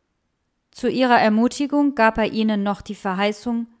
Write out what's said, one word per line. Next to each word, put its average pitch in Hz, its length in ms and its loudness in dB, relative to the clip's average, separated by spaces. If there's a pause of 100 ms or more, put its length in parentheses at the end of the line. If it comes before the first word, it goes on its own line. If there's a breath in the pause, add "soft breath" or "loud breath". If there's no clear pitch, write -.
(680)
Zu - 200 -4
ihrer 247 300 4
Ermutigung 269 760 2
gab 220 240 2
er 214 120 0
ihnen 220 300 0
noch 202 200 -4
die 214 120 -10
Verheißung: 208 720 -4 (140)